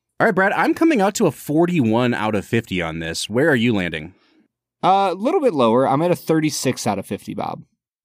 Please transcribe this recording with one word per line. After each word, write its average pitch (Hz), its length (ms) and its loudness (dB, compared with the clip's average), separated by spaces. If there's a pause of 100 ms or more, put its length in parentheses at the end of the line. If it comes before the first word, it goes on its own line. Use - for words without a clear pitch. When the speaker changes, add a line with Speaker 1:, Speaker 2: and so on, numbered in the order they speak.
(180)
Speaker 1:
All - 80 2
right, 220 80 0
Brad, 190 180 2
I'm 202 200 0
coming 320 300 2
out 202 140 2
to 214 100 2
a 147 40 2
forty-one 135 840 0
out 107 200 -2
of 95 120 -4
fifty 95 340 -2
on 82 200 -6
this. 82 280 -6
Where 127 220 2
are 131 60 4
you 117 180 2
landing? 85 400 -4 (680)
Speaker 2:
Uh, 196 300 2
a - 20 -4
little 277 260 -2
bit 254 120 2
lower. 127 340 2
I'm 135 140 0
at 175 100 0
a 170 60 2
thirty-six 151 720 -2
out 101 120 -2
of 95 60 -8
fifty, 101 300 -10
Bob. 80 280 -8 (420)